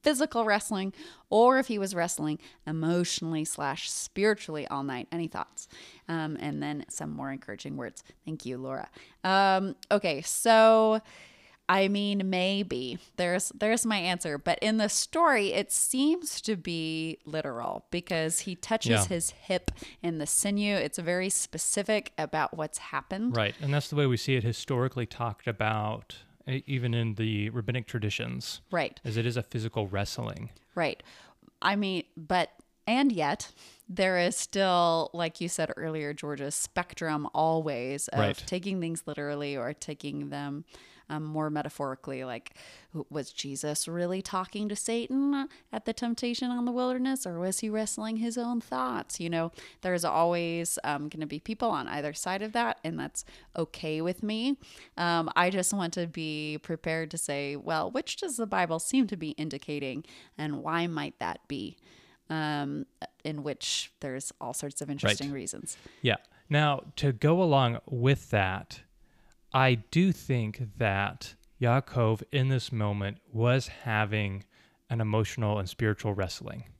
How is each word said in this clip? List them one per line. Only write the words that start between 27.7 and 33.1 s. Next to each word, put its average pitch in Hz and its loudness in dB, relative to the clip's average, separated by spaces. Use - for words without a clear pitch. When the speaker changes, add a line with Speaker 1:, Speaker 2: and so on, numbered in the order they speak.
Speaker 2:
traditions. 117 -4
Speaker 1:
Right. 165 -2
Speaker 2:
As 110 -2
it 117 0
is 120 0
a 120 -2
physical 110 -4
wrestling. 110 -4
Speaker 1:
Right. 156 -2
I 196 2
mean, 190 -2
but, 170 0
and 254 4